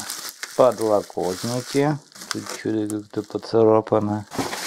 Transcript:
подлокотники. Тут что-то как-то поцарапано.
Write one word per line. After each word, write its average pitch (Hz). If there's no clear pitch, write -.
подлокотники. 117
Тут 107
что-то 107
как-то 104
поцарапано. 107